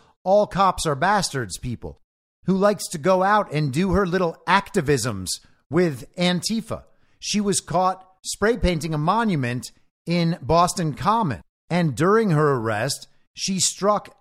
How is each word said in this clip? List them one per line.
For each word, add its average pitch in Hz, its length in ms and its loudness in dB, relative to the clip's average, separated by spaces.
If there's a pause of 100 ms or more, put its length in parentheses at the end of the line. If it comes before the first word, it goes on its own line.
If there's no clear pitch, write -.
(220)
all 202 240 4
cops 185 400 0
are 147 80 0
bastards 139 640 -2
people 104 420 -10 (440)
who 190 120 2
likes 202 320 2
to 175 100 -10
go 185 240 2
out 202 300 2
and 147 200 0
do 180 200 0
her 190 140 2
little 170 300 0 (100)
activisms 131 840 0 (420)
with 160 340 0 (120)
Antifa. 180 680 -4 (340)
She - 220 -4
was 202 200 0
caught 185 460 -2 (160)
spray 226 360 -2
painting 170 340 0
a 151 60 -2
monument 151 720 -2 (340)
in 170 340 0
Boston 160 540 0
Common, 175 480 0 (260)
and 165 260 0
during 202 360 2
her 147 240 2
arrest, 113 540 -4 (260)
she 190 260 -4
struck - 600 -2